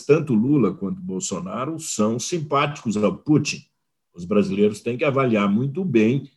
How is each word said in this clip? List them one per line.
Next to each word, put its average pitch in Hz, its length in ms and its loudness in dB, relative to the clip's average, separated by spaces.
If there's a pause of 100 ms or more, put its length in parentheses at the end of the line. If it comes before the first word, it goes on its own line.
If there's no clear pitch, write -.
tanto 147 280 4
Lula 113 400 4
quanto 92 280 -6
Bolsonaro 92 800 -8
são 113 380 -2
simpáticos 143 760 -2
ao 104 220 0
Putin. - 480 0 (480)
Os 87 100 -16
brasileiros 101 560 2
têm 120 180 -6
que 151 60 -4
avaliar 123 460 2
muito 135 340 0
bem 123 540 2